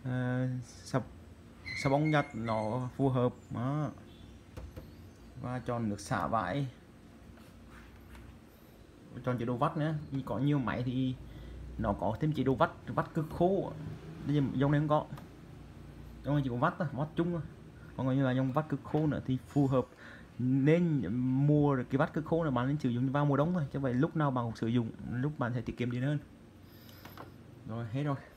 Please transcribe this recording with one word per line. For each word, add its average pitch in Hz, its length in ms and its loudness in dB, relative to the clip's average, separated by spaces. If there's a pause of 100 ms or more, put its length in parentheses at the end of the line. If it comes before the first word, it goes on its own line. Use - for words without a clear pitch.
à, 127 440 -2 (160)
xà, - 360 -4 (800)
xà 139 80 4
bông 151 220 4
giặt 143 220 4
nó 113 600 -2
phù 135 120 4
hợp 123 240 4 (180)
đó. 131 400 -2 (1500)
Và 123 160 -6
chọn 120 300 -2
nước 101 120 -2
xả 92 260 0
vải, 110 400 0 (2500)
chọn 123 140 0
chế 117 60 -2
độ 123 120 0
vắt 147 200 2
nữa. 156 180 0 (300)
Có 110 140 -2
nhiều 143 200 4
máy 120 280 0
thì 131 280 0 (640)
nó 107 140 2
có 101 280 0
thêm 156 120 2
chế 143 100 0
độ 135 120 4
vắt, 165 160 6 (160)
vắt 151 280 -2
cực 156 160 -2
khô. 180 420 2 (540)
Bây 143 100 2
giờ 143 60 4 (120)
dòng 139 160 4
này 147 100 6
không 156 80 0
có. 147 160 4 (1200)
Dòng 139 100 0
này 143 100 2
chỉ 131 60 -2
có 120 60 -2
vắt 156 220 2
thôi, 160 140 -2
vắt 143 240 -2
chung 170 160 2
thôi. 170 80 -2 (560)
Còn 131 200 2
như 139 80 4
là 127 80 2
dòng 131 200 2
vắt 151 160 2
cực 139 160 -2
khô 156 220 2
nữa 139 200 0
thì 127 120 2 (100)
phù 143 180 4
hợp. 127 200 4 (520)
Nên 139 680 4 (400)
mua 147 300 6
cái 123 220 0
vắt 160 140 2
cực 156 120 -2
khô 165 200 0
là 151 60 0
bạn 123 180 2
nên 147 100 0
sử 131 100 0
dụng 123 240 0
vào 143 140 4
mùa 139 100 4
đông 156 160 2
thôi. 170 200 0
Chứ 147 60 -4
vậy 131 160 0
lúc 147 220 2
nào 147 140 4
bạn 123 140 0
cũng 113 120 -4
sử 117 100 -2
dụng, 117 240 2 (220)
lúc 135 260 -2
bạn 120 160 0
sẽ 120 60 -2
tiết - 160 -6
kiệm 120 140 -2
điện 123 120 -4
hơn. 143 160 0 (1500)
Rồi, 113 240 -6
hết 139 100 -2
rồi. 143 140 0 (200)